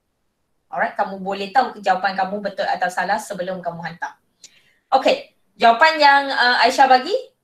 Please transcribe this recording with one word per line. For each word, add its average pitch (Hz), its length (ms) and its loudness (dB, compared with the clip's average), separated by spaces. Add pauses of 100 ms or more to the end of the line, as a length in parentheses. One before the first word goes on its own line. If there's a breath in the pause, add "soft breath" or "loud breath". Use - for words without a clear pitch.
(680)
Alright, 196 300 -6
kamu 190 240 -6
boleh 196 320 -6
tahu 247 240 0
jawapan 190 400 -2
kamu 196 240 -4
betul 196 240 -6
atau 180 240 -2
salah 185 260 -4
sebelum 185 460 -8
kamu 165 160 -8
hantar. 170 400 -12 (720 soft breath)
Okey, - 480 0 (160)
jawapan 320 480 4
yang, 277 200 6 (120)
uh, 247 320 2
Aisyah 262 240 4
bagi, 262 240 4 (300)